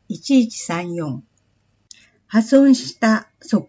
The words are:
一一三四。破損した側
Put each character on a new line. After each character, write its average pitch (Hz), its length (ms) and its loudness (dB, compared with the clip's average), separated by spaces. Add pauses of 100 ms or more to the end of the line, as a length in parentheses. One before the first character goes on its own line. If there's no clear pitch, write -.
一 254 340 0
一 220 160 -4
三 175 360 -8
四。 156 300 -8 (1040)
破 220 140 0
損 269 340 4
し - 240 -6
た 220 280 -2 (140)
側 - 280 -4